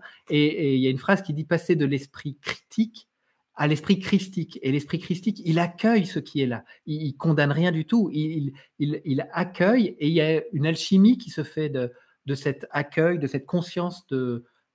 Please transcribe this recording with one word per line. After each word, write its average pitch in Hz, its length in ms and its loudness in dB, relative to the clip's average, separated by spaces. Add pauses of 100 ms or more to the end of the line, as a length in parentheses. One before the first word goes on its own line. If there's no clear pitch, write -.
(300)
Et, 151 160 4
et 147 300 2
il 127 60 2
y 131 60 4
a - 20 2
une 131 80 0
phrase 196 240 2
qui 156 120 -6
dit « 151 120 -6
Passer 170 300 0
de 151 100 2
l'esprit 139 560 -4
critique - 680 -6 (460)
à 147 120 0
l'esprit 156 320 2
christique ». - 640 -2
Et 131 100 0
l'esprit 147 280 -2
christique, 185 440 -4
il 165 160 2
accueille 185 460 2
ce - 140 -6
qui - 220 -4
est 131 60 2
là. 117 160 -6 (220)
Il, 151 180 -6
il 139 140 -6
condamne 147 340 2
rien 170 220 2
du 160 100 -2
tout. 208 300 2
Il, 156 180 -2
il, 147 220 -4 (260)
il, 147 240 -2
il 139 300 -2
accueille 185 640 0
et 147 80 0
il 165 60 2
y 165 80 4
a 156 200 2 (120)
une 147 120 0
alchimie 190 520 6
qui - 120 -14
se - 140 -4
fait 156 240 -4
de, 127 240 -4 (340)
de 139 100 -2
cet 139 360 -4
accueil, 160 480 0
de 143 80 -2
cette 135 180 -6
conscience 175 640 -4
de, 123 380 -4 (300)